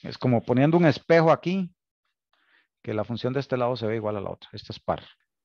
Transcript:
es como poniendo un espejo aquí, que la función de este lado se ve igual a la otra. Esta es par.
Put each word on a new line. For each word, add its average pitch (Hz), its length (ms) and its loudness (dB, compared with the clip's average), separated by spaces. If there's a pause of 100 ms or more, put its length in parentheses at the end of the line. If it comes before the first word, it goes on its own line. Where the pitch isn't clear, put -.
es - 140 -14
como 123 260 2
poniendo 139 360 4
un 170 80 4
espejo 165 440 4
aquí, 175 440 -2 (1080)
que 110 120 -8
la 107 100 -4
función 120 280 -6
de 139 80 -2
este 131 160 -4
lado 123 200 -2
se 113 100 -8
ve 110 100 -2
igual 107 200 -6
a 101 40 -6
la 90 100 -10
otra. - 220 -16
Esta - 200 -16
es - 80 -16
par. - 220 -6 (420)